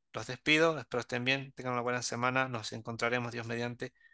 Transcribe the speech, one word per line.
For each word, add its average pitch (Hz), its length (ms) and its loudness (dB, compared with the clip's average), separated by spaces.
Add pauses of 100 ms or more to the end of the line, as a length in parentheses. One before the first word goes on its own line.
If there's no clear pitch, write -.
(120)
los 113 140 -8
despido, 156 520 4
espero 123 240 -4
estén 123 220 -4
bien, 135 280 0
tengan 127 220 -4
una 120 80 0
buena 123 200 0
semana, 127 460 2
nos 117 240 -6
encontraremos, 117 600 -2
Dios 117 140 -6
mediante, 120 460 -4 (200)